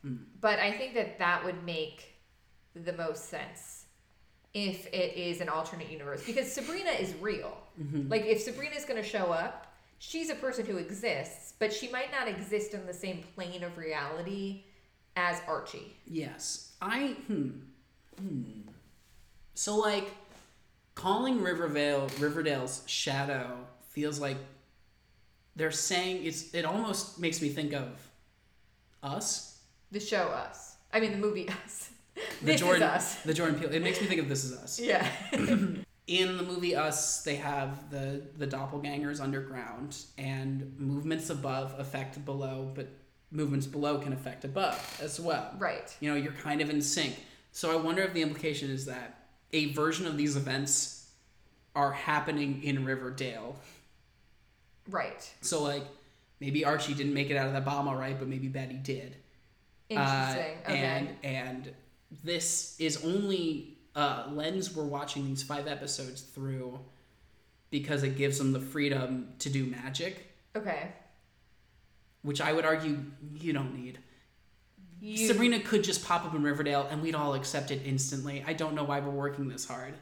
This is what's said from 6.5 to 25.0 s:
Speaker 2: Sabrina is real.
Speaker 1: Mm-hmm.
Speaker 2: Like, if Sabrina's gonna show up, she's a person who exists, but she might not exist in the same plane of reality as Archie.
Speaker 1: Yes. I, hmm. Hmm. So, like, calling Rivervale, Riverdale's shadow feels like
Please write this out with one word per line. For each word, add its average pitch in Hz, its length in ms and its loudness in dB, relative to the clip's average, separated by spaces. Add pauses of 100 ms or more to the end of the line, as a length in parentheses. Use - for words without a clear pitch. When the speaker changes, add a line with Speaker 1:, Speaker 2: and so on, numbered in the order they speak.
Speaker 2:
Sabrina 330 400 -2
is 185 300 0
real. - 360 -4 (240)
Speaker 1:
Mm-hmm. 143 280 -2
Speaker 2:
Like, 208 160 2
if 214 160 4
Sabrina's 294 440 -6
gonna 233 180 -2
show 185 280 0
up, - 420 -2 (240)
she's 320 320 -6
a 294 60 0
person 254 300 -2
who 196 120 -2
exists, 175 800 -4
but 214 160 2
she 240 160 -6
might 254 220 -4
not 262 160 0
exist 202 480 -2
in 185 100 -8
the 180 80 -8
same 180 300 -6 (120)
plane 180 280 -6
of 170 160 -6
reality 170 840 -4 (520)
as 175 320 2
Archie. - 480 -6 (100)
Speaker 1:
Yes. - 680 -6 (100)
I, 240 320 0 (120)
hmm. 147 220 0 (720)
Hmm. 165 240 -4 (1120)
So, 208 200 0
like, 208 320 4 (840)
calling 233 480 2
Rivervale, 147 680 4 (100)
Riverdale's 147 680 0
shadow 131 800 0 (240)
feels 147 300 0
like 135 180 0 (1160)